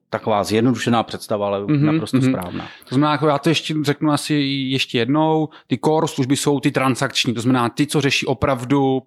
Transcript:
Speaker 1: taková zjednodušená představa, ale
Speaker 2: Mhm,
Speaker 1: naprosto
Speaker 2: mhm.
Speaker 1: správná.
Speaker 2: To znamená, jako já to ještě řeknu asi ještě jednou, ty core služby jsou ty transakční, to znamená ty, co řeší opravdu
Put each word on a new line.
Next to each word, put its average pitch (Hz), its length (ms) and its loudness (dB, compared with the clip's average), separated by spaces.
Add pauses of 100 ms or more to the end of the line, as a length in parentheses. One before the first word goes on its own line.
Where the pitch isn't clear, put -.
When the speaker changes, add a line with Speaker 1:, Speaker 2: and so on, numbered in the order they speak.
Speaker 1:
taková 107 340 -2
zjednodušená 117 600 2
představa, 101 440 -6
ale 101 120 -2
Speaker 2:
Mhm, 143 260 0
Speaker 1:
naprosto 151 320 0
Speaker 2:
mhm. 131 120 2
Speaker 1:
správná. 90 380 -6 (220)
Speaker 2:
To 123 60 -4
znamená, 151 160 4
jako 147 160 0
já 143 120 2
to 170 100 0
ještě 160 240 -2 (120)
řeknu 147 260 0
asi 147 220 -2 (360)
ještě 131 280 -2
jednou, 156 520 2 (180)
ty 123 180 -2
core 156 220 2
služby 131 300 0
jsou 143 220 0
ty 139 120 0
transakční, 131 640 0
to 113 80 -6
znamená 120 280 2
ty, 147 180 -2
co 151 140 0
řeší - 240 0
opravdu 135 800 0